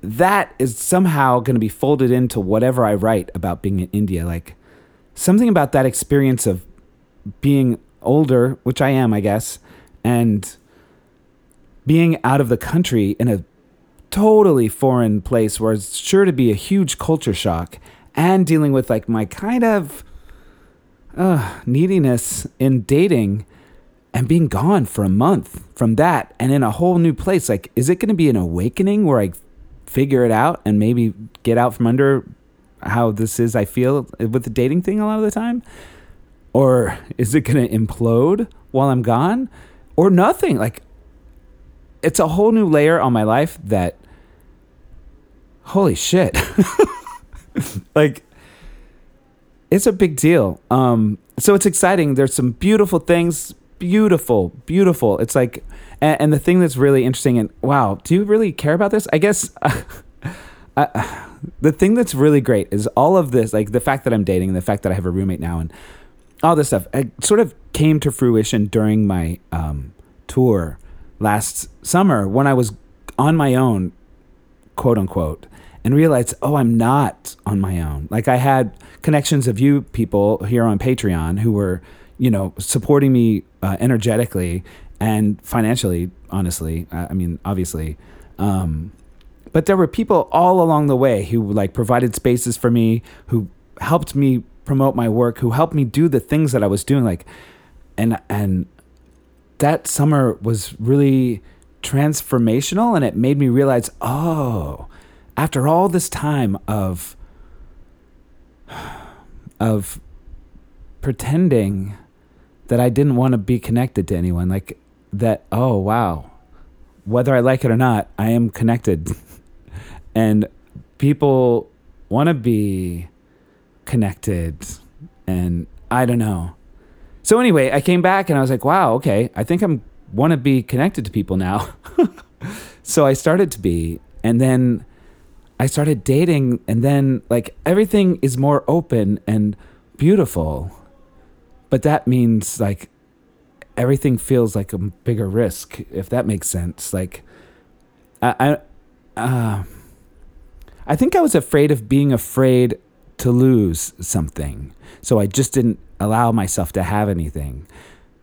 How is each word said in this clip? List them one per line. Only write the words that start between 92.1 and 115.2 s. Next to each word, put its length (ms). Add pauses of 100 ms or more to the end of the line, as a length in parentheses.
spaces 440
for 120
me, 320 (260)
who 200 (320)
helped 340
me 300 (220)
promote 280
my 140
work, 300
who 140
helped 200
me 120
do 240
the 120
things 320
that 100
I 40
was 180
doing. 200
Like, 200 (720)
and, 220 (100)
and 380 (920)
that 280
summer 560
was 360
really 640 (400)
transformational, 1120
and 80
it 140
made 220
me 100
realize, 400 (140)
Oh, 840 (500)
after 300
all 220
this 220
time 480 (100)
of, 480 (1500)
<sighs> 920
of 400 (1000)
pretending 960 (720)
that 100
I 80
didn't 280
wanna 200
be 220
connected 500
to 80
anyone. 320
Like, 300 (340)
that, 300 (100)